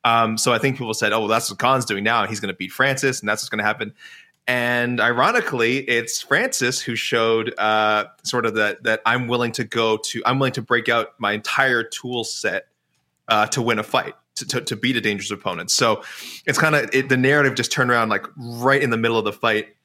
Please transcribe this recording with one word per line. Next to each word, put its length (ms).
Um, 360
so 140
I 40
think 200
people 180
said, 180
"Oh, 60
well, 80
that's 240
what 80
Khan's 260
doing 180
now. 220
He's 140
gonna 160
beat 160
Francis, 480
and 100
that's 140
what's 60
gonna 140
happen." 300
And 520
ironically, 880
it's 320
Francis 640
who 140
showed, 640
uh, 460
sort 240
of 80
that, 280
that 220
I'm 220
willing 260
to 100
go 340
to, 280
I'm 140
willing 140
to 100
break 260
out 200
my 140
entire 500
tool 400
set, 440
uh, 200
to 140
win 160
a 60
fight, 320
to, 100
to, 140
to 140
beat 220
a 40
dangerous 280
opponent. 400
So 340
it's 100
kinda, 340
it, 160
the 100
narrative 360
just 180
turned 200
around, 180
like, 160
right 460
in 80
the 80
middle 220
of 60
the 60
fight. 540